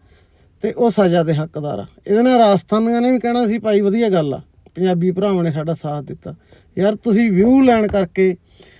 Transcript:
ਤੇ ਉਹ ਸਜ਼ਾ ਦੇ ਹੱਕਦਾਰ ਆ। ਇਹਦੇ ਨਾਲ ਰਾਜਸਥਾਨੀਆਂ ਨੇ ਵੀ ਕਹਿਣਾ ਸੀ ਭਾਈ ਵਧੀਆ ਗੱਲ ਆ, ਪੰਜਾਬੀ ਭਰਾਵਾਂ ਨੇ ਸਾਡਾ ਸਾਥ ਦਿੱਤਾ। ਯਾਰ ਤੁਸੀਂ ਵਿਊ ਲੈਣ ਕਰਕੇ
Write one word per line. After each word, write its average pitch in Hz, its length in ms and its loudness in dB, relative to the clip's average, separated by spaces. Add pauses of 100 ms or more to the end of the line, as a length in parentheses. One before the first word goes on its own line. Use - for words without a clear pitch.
(640)
ਤੇ 220 80 -4
ਉਹ 233 200 0
ਸਜ਼ਾ 175 320 2
ਦੇ 160 100 -2
ਹੱਕਦਾਰ 151 460 -6
ਆ। 156 60 -12 (220)
ਇਹਦੇ 208 140 2
ਨਾਲ 254 180 4
ਰਾਜਸਥਾਨੀਆਂ 226 640 2
ਨੇ 247 100 0
ਵੀ 254 80 0
ਕਹਿਣਾ 240 280 -2
ਸੀ 220 120 -2
ਭਾਈ 208 220 0
ਵਧੀਆ 208 280 0
ਗੱਲ 156 240 0
ਆ, - 80 -10 (340)
ਪੰਜਾਬੀ 180 360 0
ਭਰਾਵਾਂ 190 320 -2
ਨੇ 160 80 -2
ਸਾਡਾ 156 220 -4
ਸਾਥ 147 320 -8
ਦਿੱਤਾ। - 300 -16 (420)
ਯਾਰ 208 200 0
ਤੁਸੀਂ 226 340 0
ਵਿਊ 233 300 4
ਲੈਣ 233 260 4
ਕਰਕੇ 190 480 -2 (440)